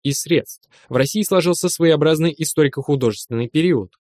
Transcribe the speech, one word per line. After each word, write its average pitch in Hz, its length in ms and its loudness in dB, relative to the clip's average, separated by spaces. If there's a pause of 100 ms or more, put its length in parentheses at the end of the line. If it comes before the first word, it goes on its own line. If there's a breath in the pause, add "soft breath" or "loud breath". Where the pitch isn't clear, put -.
и 139 80 -2
средств. - 560 -4 (200 soft breath)
В 123 60 -10
России 143 280 0
сложился 180 460 0
своеобразный 160 680 2
историко-художественный 131 1080 -2
период, 151 460 0 (120)